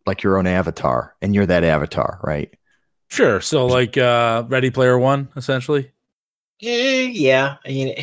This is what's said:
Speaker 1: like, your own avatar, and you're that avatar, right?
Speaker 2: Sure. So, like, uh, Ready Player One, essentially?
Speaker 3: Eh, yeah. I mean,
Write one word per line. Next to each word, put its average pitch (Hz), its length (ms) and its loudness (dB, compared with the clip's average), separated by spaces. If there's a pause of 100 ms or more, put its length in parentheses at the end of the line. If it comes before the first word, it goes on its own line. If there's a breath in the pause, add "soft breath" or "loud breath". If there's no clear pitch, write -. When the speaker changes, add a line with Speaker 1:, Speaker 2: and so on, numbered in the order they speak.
Speaker 1:
like, 101 180 -4
your 95 140 2
own 92 80 0
avatar, 82 760 -2
and 101 120 -2
you're 101 120 2
that 87 180 2
avatar, 78 600 -2
right? 73 300 -6 (560)
Speaker 2:
Sure. 120 320 2
So, 135 240 0
like, 127 320 0
uh, 120 500 2
Ready 131 220 0
Player 127 300 4
One, 139 380 0
essentially? 135 540 -4 (680)
Speaker 3:
Eh, 254 500 -2
yeah. 139 440 2 (100)
I 139 40 -12
mean, 135 340 -4